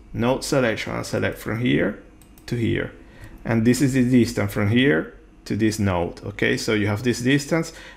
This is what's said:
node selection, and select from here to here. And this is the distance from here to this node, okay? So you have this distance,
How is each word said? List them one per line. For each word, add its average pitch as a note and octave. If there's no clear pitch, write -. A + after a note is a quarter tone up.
node A#2+
selection, A2+
and A#2
select G#2
from A2
here D#3
to A#2+
here. G2
And A2+
this B2
is C3+
the B2+
distance G#2+
from G#2
here C3+
to A#2
this G#2+
node, F2+
okay? A#2
So A#2
you G#2
have G#2+
this B2
distance, C#3+